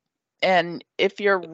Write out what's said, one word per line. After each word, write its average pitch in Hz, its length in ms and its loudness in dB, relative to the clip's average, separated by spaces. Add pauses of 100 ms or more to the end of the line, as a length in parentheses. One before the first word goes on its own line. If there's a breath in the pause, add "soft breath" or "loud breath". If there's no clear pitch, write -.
(420)
and 175 420 0 (140)
if 196 200 -2
you're 196 240 0 (120)